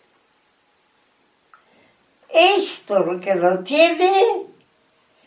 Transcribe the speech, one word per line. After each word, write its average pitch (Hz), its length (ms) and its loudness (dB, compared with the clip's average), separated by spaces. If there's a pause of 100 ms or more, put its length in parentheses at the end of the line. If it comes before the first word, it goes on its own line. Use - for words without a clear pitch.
(2250)
esto 339 760 0
lo 180 160 -6
que 196 140 -2
lo 180 280 0
tiene 370 840 0 (800)